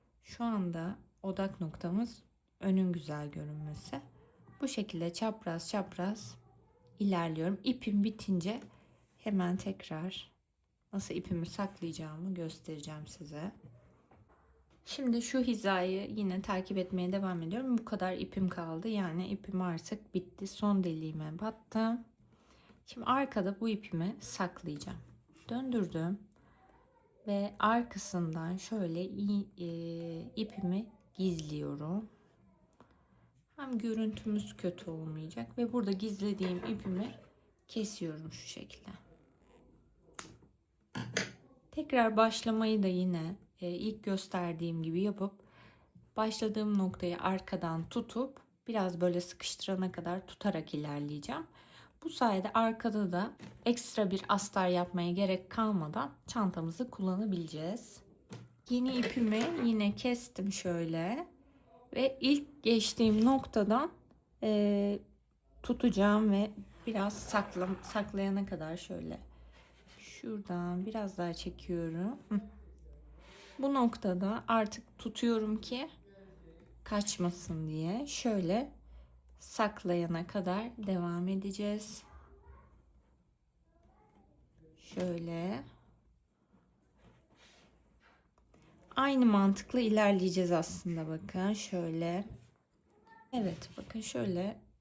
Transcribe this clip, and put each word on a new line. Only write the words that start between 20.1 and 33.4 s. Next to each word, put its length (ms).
bitti. 320
Son 380
deliğime 540
battım. 680
Şimdi 200
arkada 540
bu 80
ipimi 520
saklayacağım. 800
Döndürdüm 680
ve 320
arkasından 1000
şöyle 480
i-, 440
e, 80
ipimi 500
gizliyorum. 920